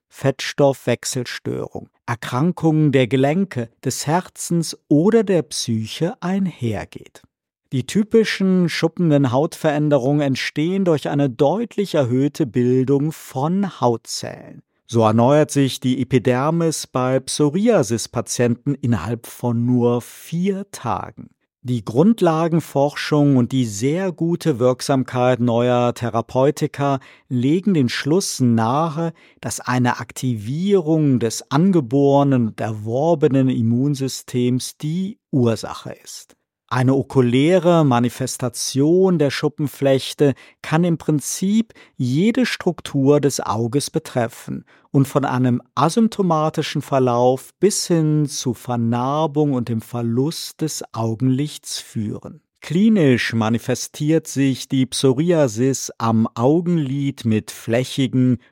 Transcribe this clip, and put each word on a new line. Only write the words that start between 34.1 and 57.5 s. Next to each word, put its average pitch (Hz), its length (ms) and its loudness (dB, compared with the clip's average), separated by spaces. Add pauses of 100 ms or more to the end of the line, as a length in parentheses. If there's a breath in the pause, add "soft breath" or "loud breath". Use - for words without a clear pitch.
die 185 400 -6 (100)
Ursache 117 640 -2 (100)
ist. - 320 -20 (380)
Eine 127 220 2
okuläre 151 880 2
Manifestation 135 1400 0
der 143 100 2
Schuppenflechte 135 1040 0 (260 loud breath)
kann 165 240 0
im 165 120 0
Prinzip 190 760 -2 (240 loud breath)
jede 180 480 0
Struktur 147 760 0
des 139 220 0
Auges 117 480 -2
betreffen - 760 -6 (260 soft breath)
und 135 160 4
von 135 200 0
einem 127 360 0 (140)
asymptomatischen 160 1080 0
Verlauf 127 800 2
bis - 280 0
hin 151 380 2
zu - 280 -4
Vernarbung 135 1000 0
und 123 160 -2
dem 113 140 -4
Verlust 120 800 -4
des 156 200 -4 (120)
Augenlichts 127 840 -4
führen. - 640 -10 (220)
Klinisch 170 720 2
manifestiert 123 920 -2
sich 135 400 -2
die 131 180 0
Psoriasis 135 1120 0
am 113 380 2
Augenlid 143 920 0
mit 107 240 0
flächigen, 127 880 0 (140 soft breath)